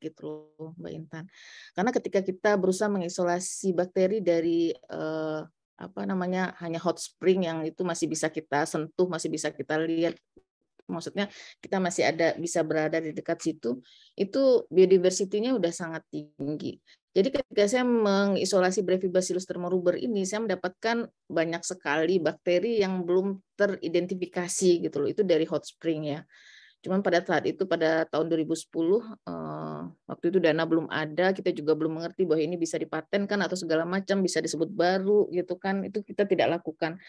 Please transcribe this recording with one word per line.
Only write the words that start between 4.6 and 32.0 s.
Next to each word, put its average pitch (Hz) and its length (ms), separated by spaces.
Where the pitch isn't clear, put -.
eh, 156 680
apa 190 320
namanya, 185 560
hanya 165 200
hot 170 160
spring 185 480
yang 165 200
itu 165 160
masih 170 240
bisa 156 240
kita 147 320
sentuh, 160 440
masih 165 200
bisa 151 240
kita 151 280
lihat, 165 360
maksudnya 185 400
kita - 200
masih 175 320
ada, 165 280
bisa 165 240
berada 156 400
di 156 80
dekat 170 320
situ, 233 400
itu 247 560
biodiversitinya 190 800
udah 180 240
sangat 165 360
tinggi. 147 680
Jadi 202 160
ketika 262 320
saya 247 240
mengisolasi 196 960
Brevibacillus 185 640
thermoruber 180 480
ini, 202 320
saya 208 160
mendapatkan 220 640
banyak 165 320
sekali 170 560
bakteri 180 640
yang 185 240
belum 190 320
teridentifikasi 180 1300
gitu 156 160
loh, 143 80
itu 208 160
dari 165 240
hot 156 160
spring 156 480
ya. 151 160
Cuman 185 160
pada 175 240
saat 160 240
itu, 156 180
pada 160 400
tahun 160 240
dua 165 140
ribu 156 80
sepuluh, 165 500
eh, 156 560
waktu - 220
itu 180 160
dana 160 240
belum 160 240
ada, 156 400
kita 190 240
juga 151 180
belum 156 300